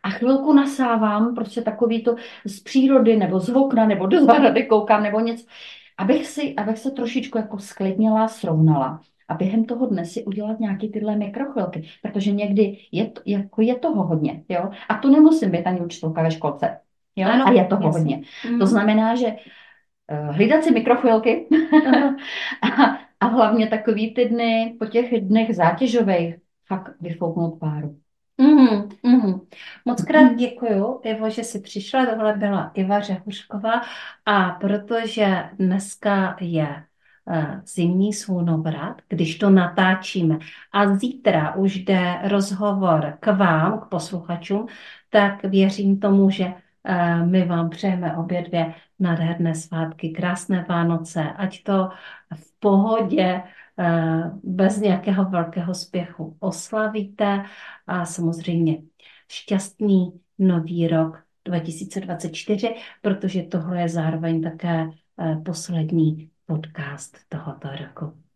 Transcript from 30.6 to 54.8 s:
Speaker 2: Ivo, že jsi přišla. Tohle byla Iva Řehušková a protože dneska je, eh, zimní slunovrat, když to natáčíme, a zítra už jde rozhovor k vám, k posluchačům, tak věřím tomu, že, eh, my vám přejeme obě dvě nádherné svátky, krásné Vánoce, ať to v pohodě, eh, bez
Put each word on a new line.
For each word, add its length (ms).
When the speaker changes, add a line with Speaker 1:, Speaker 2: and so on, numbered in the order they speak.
Speaker 2:
Ivo, 260
že 140
jsi 180
přišla. 440
Tohle 280
byla 400
Iva 260
Řehušková 840
a 240
protože 920
dneska 800
je, 280
eh, 340
zimní 480
slunovrat, 920
když 300
to 120
natáčíme, 880
a 220
zítra 600
už 200
jde 480
rozhovor 960
k 140
vám, 460
k 60
posluchačům, 800
tak 340
věřím 560
tomu, 300
že, 240
eh, 400
my 200
vám 240
přejeme 480
obě 240
dvě 320
nádherné 560
svátky, 540
krásné 600
Vánoce, 540
ať 400
to 260
v 240
pohodě, 840
eh, 500
bez 380